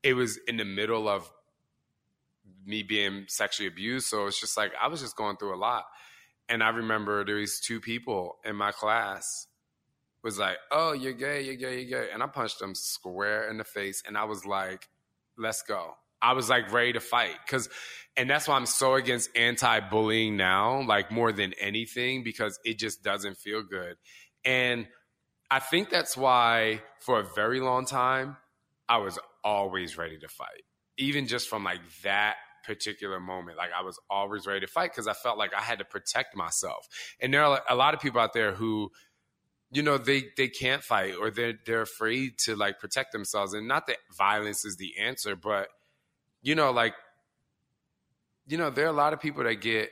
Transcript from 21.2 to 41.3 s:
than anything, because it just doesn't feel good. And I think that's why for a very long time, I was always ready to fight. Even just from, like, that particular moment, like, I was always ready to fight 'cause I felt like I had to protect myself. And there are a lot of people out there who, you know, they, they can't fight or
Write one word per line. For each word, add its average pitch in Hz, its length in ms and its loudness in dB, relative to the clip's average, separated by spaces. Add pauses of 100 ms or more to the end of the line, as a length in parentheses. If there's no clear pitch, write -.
than 98 220 6
anything, 117 680 -2
because 110 420 -2
it 113 140 0
just 110 240 -4
doesn't 101 360 -2
feel 107 240 -4
good. 90 340 -8 (480)
And 123 440 2 (640)
I 135 100 4
think 180 300 0
that's - 260 0
why 117 680 4 (180)
for 120 200 2
a 101 40 -2
very 110 360 0
long 127 260 0
time, 131 500 0 (520)
I 117 100 4
was 95 200 -4 (240)
always 95 540 0
ready 82 220 -8
to 76 100 -18
fight. - 360 -16 (320)
Even 139 300 0
just 117 220 -2
from, 104 160 -4
like, 90 160 -2 (220)
that 104 340 2 (280)
particular 101 540 -6
moment, 90 400 -10
like, 87 140 -6
I 90 100 -4
was 92 160 -10 (100)
always 101 380 -4
ready 98 140 -2
to 95 80 -6
fight 170 240 -2
'cause 110 160 -6
I 104 60 -2
felt 117 220 -2
like 104 160 -2
I 101 80 0
had 110 200 -4
to 98 40 -6
protect - 520 -6
myself. 82 520 -6 (300)
And 135 160 0
there 147 100 6
are 139 240 6
a 123 60 4
lot 135 180 6
of 143 80 -2
people 120 200 0
out 113 140 4
there 107 180 2
who, 107 400 -2 (800)
you 143 100 0
know, 147 160 4
they, 135 380 0
they 131 100 4
can't 131 380 -2
fight 95 320 2
or 104 160 -2